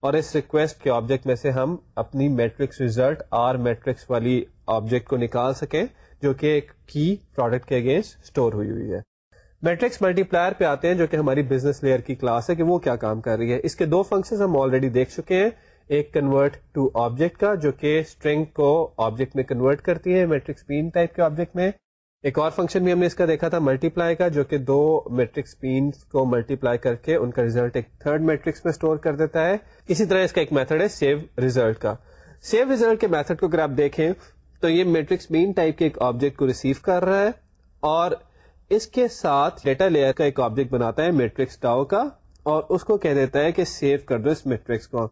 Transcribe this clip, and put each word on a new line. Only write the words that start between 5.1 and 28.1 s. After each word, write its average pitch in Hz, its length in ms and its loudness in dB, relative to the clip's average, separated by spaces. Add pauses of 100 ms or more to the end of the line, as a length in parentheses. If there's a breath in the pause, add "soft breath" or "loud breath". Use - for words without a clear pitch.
نکال 123 360 -2
سکیں، 156 300 -4 (380 soft breath)
جو 139 120 2
کہ 143 140 -2
ایک 151 240 0 (160)
کی 160 280 0 (200)
product 123 300 -2
کے 135 100 -2
against 131 480 -2
store 117 300 0
ہوئی 107 180 -4
ہوئی 110 220 -6
ہے۔ 90 60 -6 (600 soft breath)
Matrix 175 400 -2
ملٹی 185 220 2
پلائر 175 340 2
پہ 190 60 2
آتے 147 240 0
ہیں، 175 80 2
جو 170 120 2
کہ 160 80 -2
ہماری 147 280 2
business 135 400 -2
layer 131 160 2
کی 127 160 -8
class 120 340 -2
ہے، 175 60 2
کہ 165 80 -2
وہ 175 160 2
کیا 131 160 -2
کام 110 260 -4
کر 113 160 -2
رہی 117 160 -2
ہے۔ - 100 -2
اس - 120 -4
کے 180 100 0
دو 170 180 2
functions 202 380 -2
ہم 185 160 0
already 131 360 0
دیکھ 127 180 0
چکے - 240 -4
ہیں، 196 140 2 (380 soft breath)
ایک 147 300 -2
convert 139 640 0
to 127 240 0
object 131 360 -2
کا، 202 160 2
جو 151 160 0
کہ 147 280 0
string 156 460 -2
کو 151 520 0
object 113 380 -2
میں 131 80 0
convert 131 380 0
کرتی 180 320 -2
ہے 185 120 4
matrix 147 440 -4
مین 151 200 -2
type 170 260 0
کے 180 60 0
object 165 340 -2
میں۔ 185 160 0 (440)
ایک 143 240 -2
اور 156 120 0
function 180 320 -2
بھی 180 100 2
ہم 175 60 2
نے 180 60 2
اس 170 100 -2
کا 175 100 2
دیکھا 160 240 0
تھا 170 100 0
ملٹی 139 300 2
پلائی 170 260 0
کا، 180 120 0
جو 147 160 0
کہ 147 140 -2
دو 143 520 2
میٹرکس 123 540 -4
مینز 135 400 -2
کو 131 220 0
ملٹی 123 300 0
پلائی 120 220 -2
کر 120 180 0
کے 156 200 -2
ان 127 160 0
کا 123 120 0
result 120 320 0
ایک 120 120 -4 (120)
third 151 220 -2